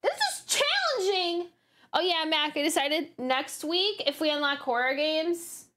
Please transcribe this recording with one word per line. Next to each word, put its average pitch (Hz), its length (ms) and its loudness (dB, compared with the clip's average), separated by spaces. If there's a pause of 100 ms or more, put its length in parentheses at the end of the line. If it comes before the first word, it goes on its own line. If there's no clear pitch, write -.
This - 120 0
is - 480 -2 (340)
challenging! 359 520 0 (440)
Oh 302 80 0
yeah, 339 260 0
Mac, 302 300 0
I 294 60 0
decided 302 460 2 (100)
next 262 460 -2
week, 370 420 0
if 285 120 0
we 311 120 2
unlock 285 300 0
horror 254 340 0
games 311 720 -2 (100)